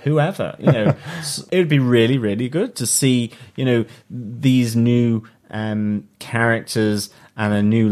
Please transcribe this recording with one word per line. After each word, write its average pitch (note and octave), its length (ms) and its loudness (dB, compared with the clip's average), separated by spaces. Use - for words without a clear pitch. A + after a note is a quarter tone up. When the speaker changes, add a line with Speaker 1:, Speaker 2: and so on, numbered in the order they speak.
Speaker 1:
whoever, D3 560 -2
you G#2 120 2
know. A#2 220 0
Speaker 2:
<laughs> E3 120 -12
Speaker 1:
S-, D3+ 320 -10
it F3+ 60 0
would F3 120 2
be D3 100 4
really, B2 380 4
really A2+ 320 -2
good F#3 260 -4
to B2 100 -6
see, B2 460 0
you - 100 -4
know, A#2+ 200 2
these A#2+ 680 0
new, A#2 480 2
um, G#2+ 580 -4
characters A2+ 880 -2
and G#2 160 0
a G#2 100 2
new A2 280 2